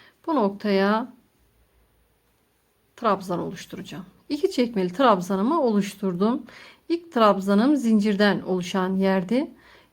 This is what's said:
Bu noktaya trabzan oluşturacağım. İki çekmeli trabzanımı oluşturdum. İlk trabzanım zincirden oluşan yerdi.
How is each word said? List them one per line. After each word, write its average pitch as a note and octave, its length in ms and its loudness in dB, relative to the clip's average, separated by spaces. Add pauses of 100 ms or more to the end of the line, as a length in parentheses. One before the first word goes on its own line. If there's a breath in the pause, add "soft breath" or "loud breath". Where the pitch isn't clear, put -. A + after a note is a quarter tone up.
(280 loud breath)
Bu E4 80 -2
noktaya G3+ 760 0 (1800)
trabzan F#3 440 -2
oluşturacağım. F3 680 -12 (240)
İki D4+ 220 -2
çekmeli G#3 420 -2
trabzanımı G3+ 680 2
oluşturdum. G3+ 840 -2 (460 loud breath)
İlk E4+ 220 -4
trabzanım G#3 640 2
zincirden G#3 680 2
oluşan F#3 540 -2
yerdi. F#3+ 560 0 (420 soft breath)